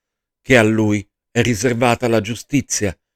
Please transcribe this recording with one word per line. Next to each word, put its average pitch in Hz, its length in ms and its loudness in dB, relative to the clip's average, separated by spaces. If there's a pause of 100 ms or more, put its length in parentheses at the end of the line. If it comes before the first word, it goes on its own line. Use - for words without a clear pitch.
(420)
che 131 160 2
a 113 60 6
lui 107 420 0 (280)
è 120 80 0
riservata 117 680 0
la 113 140 0
giustizia, 107 720 -4 (200)